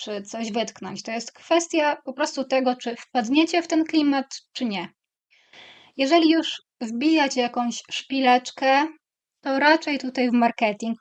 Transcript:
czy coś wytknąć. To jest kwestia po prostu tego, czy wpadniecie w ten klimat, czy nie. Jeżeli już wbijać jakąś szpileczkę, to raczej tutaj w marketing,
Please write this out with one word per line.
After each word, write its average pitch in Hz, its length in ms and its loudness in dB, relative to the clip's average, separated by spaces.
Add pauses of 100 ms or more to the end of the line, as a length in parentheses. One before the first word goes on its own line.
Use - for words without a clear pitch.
czy 208 220 -10
coś 220 300 -10
wytknąć. 202 500 -8
To - 80 -14
jest 233 220 -10
kwestia 320 720 0
po 262 80 -10
prostu 269 320 -4
tego, 262 320 0
czy 240 200 -10
wpadniecie 302 680 0
w 339 60 -14
ten 320 160 0
klimat, 285 420 0 (260)
czy - 120 -8
nie. 202 240 -6 (1080)
Jeżeli 311 340 4
już - 320 0 (180)
wbijać 269 560 0
jakąś 240 540 -2
szpileczkę, 262 960 2 (540)
to 269 180 -2
raczej 294 400 2
tutaj 254 320 -2
w - 20 -2
marketing, 226 680 0